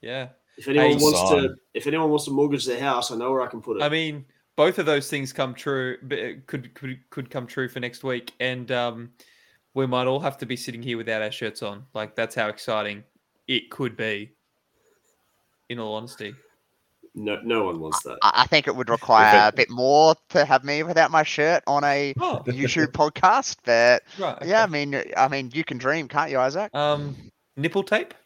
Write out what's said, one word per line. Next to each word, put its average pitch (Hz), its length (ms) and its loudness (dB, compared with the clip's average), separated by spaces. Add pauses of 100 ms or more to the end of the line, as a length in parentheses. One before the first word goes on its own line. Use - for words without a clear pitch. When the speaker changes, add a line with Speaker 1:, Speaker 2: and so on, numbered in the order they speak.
Speaker 1:
Yeah. 123 260 -10 (300)
Speaker 2:
If - 100 -12
anyone 147 220 6
Speaker 1:
Hey, 143 60 4
Speaker 2:
wants 151 260 4
to, 92 60 4
Speaker 3:
Sign. 110 260 4 (200)
Speaker 2:
if 113 120 -6
anyone 156 240 2
wants 147 160 2
to 143 60 -6
mortgage 139 340 2
their 123 140 -2
house, 127 300 0
I 117 60 -8
know 123 160 -2
where 131 100 0
I 123 40 -2
can 120 160 -12
put 113 160 -4
it. 127 40 0
Speaker 1:
I 147 60 2
mean, 151 360 -4 (300)
both 170 240 4
of 170 80 0
those 143 240 2
things 135 220 -6
come 131 220 -4
true, 131 480 -4
but 131 160 -6
it 120 280 -10
could, 131 280 -10
could, 131 240 -12 (120)
could 131 200 -12
come 123 160 -8
true 127 220 -6
for 127 120 -10
next 120 240 -10
week, 123 360 -6
and, 123 320 -6
um, 120 380 -4 (640)
we 135 120 0
might 127 200 0
all 135 140 0
have 156 180 -4
to 127 80 -10
be 120 100 -6
sitting 117 260 -12
here 120 140 -6
without 110 260 -4
our 107 80 -4
shirts 107 320 -10
on. 104 300 -10
Like, 107 240 -10
that's 113 180 -4
how 110 140 -2
exciting 107 560 -6 (440)
it 127 220 -4
could 120 260 -8
be, 107 360 -8 (1400)
in 120 100 -12
all 110 160 -8
honesty. 113 400 -12 (800)
Speaker 2:
No, 104 280 -6
no 113 220 0
one 87 160 -4
wants 78 240 -6
that. - 180 -12
Speaker 4:
I, 104 100 2 (100)
I 131 40 2
think 151 200 0
it - 100 -2
would 123 120 -6
require 110 400 6
Speaker 3:
If 107 60 8 (100)
it 107 40 6
Speaker 4:
a 107 80 0
bit 127 140 0
more 143 440 6 (160)
to 156 160 4
have 135 180 4
me 147 200 -2
without 165 260 2
my 160 120 4
shirt 151 440 0
on 143 180 0
a 143 360 0
Speaker 1:
Oh. 330 260 -4
Speaker 4:
YouTube 143 460 -2
podcast, 190 720 2
but 120 380 6 (160)
Speaker 1:
Right, 165 280 -4
Speaker 4:
yeah, 202 140 4
I 226 40 4
Speaker 1:
okay. 185 80 -4
Speaker 4:
mean, 143 300 -4 (140)
I 127 120 4
mean, 135 240 -6
you 160 120 -4
can - 140 -8
dream, 143 300 -2
can't 151 220 -2
you, 135 80 0
Isaac? 151 360 0
Speaker 1:
Um, 147 420 -2 (400)
nipple 160 260 -2
tape? - 320 -4 (120)